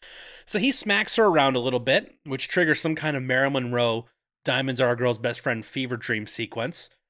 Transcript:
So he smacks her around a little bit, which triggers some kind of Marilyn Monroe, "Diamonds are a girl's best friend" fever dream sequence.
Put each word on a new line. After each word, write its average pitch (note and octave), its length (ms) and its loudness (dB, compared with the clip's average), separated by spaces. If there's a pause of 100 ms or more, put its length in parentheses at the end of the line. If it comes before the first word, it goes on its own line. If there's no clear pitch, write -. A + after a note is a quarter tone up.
(460)
So - 140 2
he B3+ 140 4
smacks G#3 420 2
her A3+ 100 6
around C#3+ 300 4
a B2+ 60 2
little B2 180 -2
bit, C3 340 0 (120)
which C3+ 240 -4
triggers D#3+ 320 2
some D#3+ 140 0
kind D#3 200 -4
of C3 80 -6
Marilyn C3 300 0
Monroe, A#2+ 520 -2 (380)
"Diamonds C3 380 -2
are B2 100 4
a A#2+ 60 0
girl's A#2+ 200 0
best A#2 240 -4
friend" A#2 240 -4
fever B2+ 300 -6
dream A2+ 300 -6
sequence. A#2 640 -6 (200)